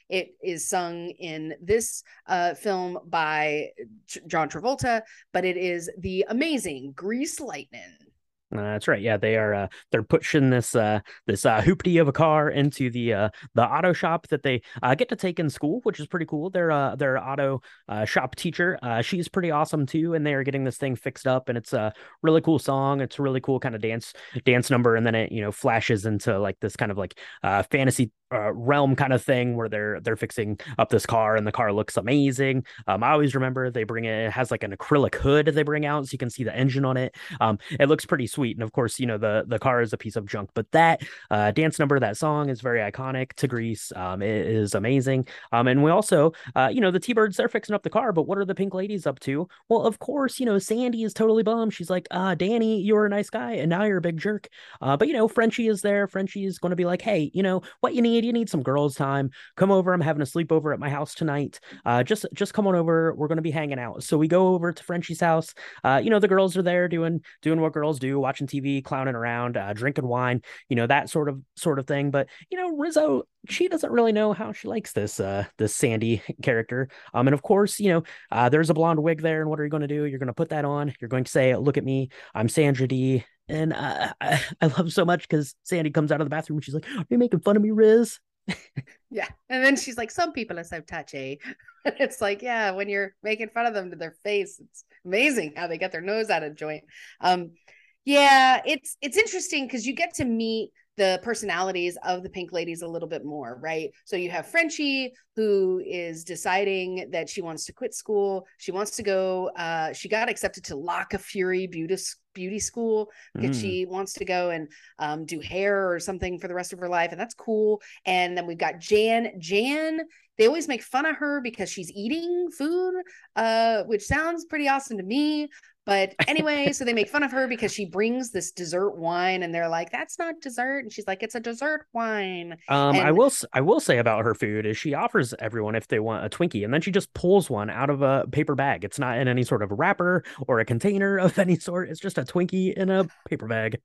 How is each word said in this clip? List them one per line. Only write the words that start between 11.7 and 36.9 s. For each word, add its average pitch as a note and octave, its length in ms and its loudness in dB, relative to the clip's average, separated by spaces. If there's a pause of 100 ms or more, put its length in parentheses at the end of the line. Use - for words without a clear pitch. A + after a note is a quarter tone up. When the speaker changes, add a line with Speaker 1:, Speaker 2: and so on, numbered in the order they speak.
Speaker 2:
of D3+ 60 4
a C#3 40 2
car D#3 380 4
into C#3 400 0
the, A#2 240 -2
uh, G#2 160 2 (240)
the A2+ 100 6
auto D#3 300 2
shop E3+ 360 -2
that C#3+ 120 0
they, B2+ 220 0 (180)
uh, B2+ 140 4
get A#3+ 140 2
to A#3 60 -4
take F#3 240 -4
in D#3 120 0
school, E3+ 320 -2
which G#3 160 0
is D3+ 80 -10
pretty E3 180 -4
cool. D#3 240 -4
Their, F3 220 0
uh, C#3 240 0
their C3 280 0
auto, C3+ 380 -2 (260)
uh, G#2+ 180 -2
shop C3 300 -2
teacher, F3 460 -2
uh, A#2 220 0
she's F3 240 -4
pretty F3 240 -2
awesome D3+ 340 0
too, D#3+ 300 0
and D3+ 100 0
they D3 80 0
are C3+ 100 0
getting C3+ 200 -2
this B2+ 140 -2
thing C3 180 -4
fixed - 320 -6
up, C3 200 0
and A#2+ 120 -2
it's - 140 -8
a G#2+ 200 -2 (300)
really D#3+ 180 6
cool D#3+ 160 4
song. C#3 440 0
It's B2+ 180 -6
a - 20 -2
really C3+ 180 0
cool C3 200 0
kind B2 160 -4
of G#2 60 -8
dance, A2+ 320 -4 (320)
dance B2 260 6
number, A#2+ 240 6
and A2+ 100 4
then A2+ 80 4
it, A2+ 180 0
you A2+ 100 -4
know, G#2 100 -2
flashes A2 560 0
into, G#2 320 0
like, G2+ 200 -2
this G#2+ 160 -4
kind G#2+ 160 -2
of, G2 60 -8
like, F#2+ 220 -8 (240)
uh, G2 260 2
fantasy, C3 420 2 (200)
uh, G#2+ 220 -2
realm C3+ 420 2
kind C3+ 160 2
of B2+ 120 2
thing B2 320 0
where A2+ 140 -4
they're, G#2+ 320 -4
they're A2+ 140 -2
fixing G#2+ 440 -4 (200)
up A2+ 100 2
this G#2+ 160 2
car, A2 300 2
and G#2+ 100 2
the G#2+ 60 -2
car G#2 200 0
looks G#2 260 -2
amazing. C3+ 640 2 (240)
Um, G2 160 0
I C#3+ 80 4
always D3 240 4
remember C3 340 0
they A#2 140 -2
bring A2+ 220 -4
it, A2 220 -2
it G#2+ 40 -2
has, B2+ 180 -2
like, A2+ 140 -4
an G2+ 80 -6
acrylic C3 440 2
hood D3 320 4
they D3+ 160 4
bring D3 220 -2
out D3 220 -2
so - 60 -10
you C3 40 -4
can A#2+ 140 -4
see - 120 -6
the G#2+ 120 -4
engine C3+ 300 2
on C3 120 2